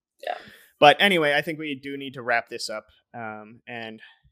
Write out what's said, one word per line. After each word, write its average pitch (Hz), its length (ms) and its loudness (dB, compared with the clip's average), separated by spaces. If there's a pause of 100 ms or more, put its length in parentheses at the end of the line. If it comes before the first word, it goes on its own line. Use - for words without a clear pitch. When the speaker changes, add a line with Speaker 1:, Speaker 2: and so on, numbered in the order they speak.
(220)
Speaker 1:
Yeah. - 160 -8 (420)
Speaker 2:
But 147 220 10
anyway, 165 320 4
I 147 80 2
think 156 180 -8
we 151 160 -8
do 139 220 -12
need 139 160 -12
to 135 80 -12
wrap 117 280 0
this 117 200 -10
up. 107 180 -10 (260)
Um, 110 540 -14
and, 113 340 -12 (300)